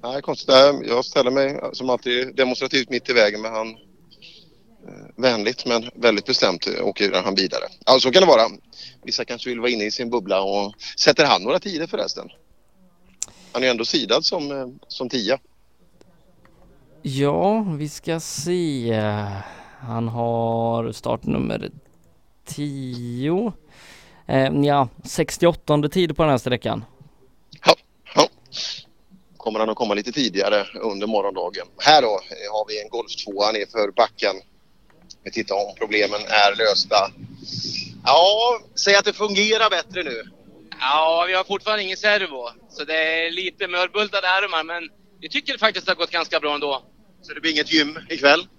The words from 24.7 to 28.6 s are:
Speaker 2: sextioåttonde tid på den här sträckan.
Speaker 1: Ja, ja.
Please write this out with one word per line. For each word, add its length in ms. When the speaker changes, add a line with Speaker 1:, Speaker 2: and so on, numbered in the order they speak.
Speaker 2:
sextioåttonde 840
tid 280
på 60
den 80
här 60
sträckan. 480
Speaker 1:
Ja, 100
ja. 120